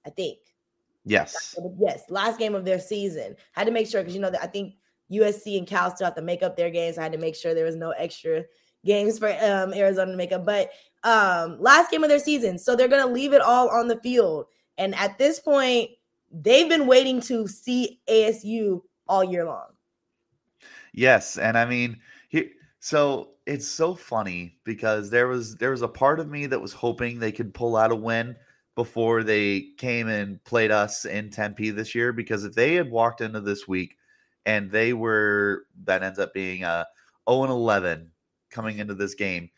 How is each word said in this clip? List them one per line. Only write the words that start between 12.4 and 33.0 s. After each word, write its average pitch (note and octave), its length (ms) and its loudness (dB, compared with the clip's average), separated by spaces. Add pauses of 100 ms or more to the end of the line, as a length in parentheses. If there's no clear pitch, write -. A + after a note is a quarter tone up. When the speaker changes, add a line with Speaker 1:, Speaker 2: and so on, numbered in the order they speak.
Speaker 1:
So B3 160 0
they're B3 140 4
gonna C4+ 180 4
leave C4 260 0
it C#4 80 10
all B3 280 4
on A#3 200 0
the A3+ 120 -2
field. G#3+ 460 0 (300)
And F#3+ 180 -2
at D4+ 240 -2
this D#4 220 2
point, B3+ 500 2 (400)
they've A#3+ 380 6
been D#4 180 4
waiting C4 360 6
to A3+ 260 -4
see - 600 -4
A A3 160 6
S A3 200 -2
U G#3 400 -2 (240)
all F#3+ 160 4
year F3+ 200 -4
long. G#2+ 220 -10 (1300)
Speaker 2:
Yes, A#2+ 460 4
and A2+ 180 0
I A#2 80 4
mean, A#2+ 360 -4 (280)
he-, - 240 -4 (280)
so C#3+ 500 0 (160)
it's C#3 200 -6
so E3+ 280 -2
funny F#2+ 680 -6
because G#2+ 460 -2
there B2 180 4
was, A#2 280 -6
there B2+ 140 -2
was B2 120 -4
a A#2 60 -2
part D3 320 2
of D3+ 80 -8
me D3 180 -8
that C3+ 140 -2
was - 120 -12
hoping A#2+ 460 -4
they A2 140 -4
could G#2+ 220 -10
pull A#2 220 -2
out A2+ 160 4
a A2+ 40 0
win A#2 400 -4 (380)
before A#2 500 0
they G2+ 520 0
came A#2 320 -6
and G2+ 360 -6
played A2+ 260 2
us G#2 340 0
in G#2 260 -8
Tempe G#2+ 400 -6
this G#2+ 240 -8
year, A#2+ 180 -2
because A2 320 -6
if G#2 100 -12
they C3+ 200 2
had E3 160 0
walked A#2 300 0